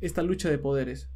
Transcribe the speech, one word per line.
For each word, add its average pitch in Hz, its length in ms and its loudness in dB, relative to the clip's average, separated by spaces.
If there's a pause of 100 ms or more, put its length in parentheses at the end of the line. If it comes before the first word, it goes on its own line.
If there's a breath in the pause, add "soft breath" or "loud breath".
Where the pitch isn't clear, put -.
esta 175 220 0
lucha 185 260 2
de 147 80 4
poderes. 139 580 -2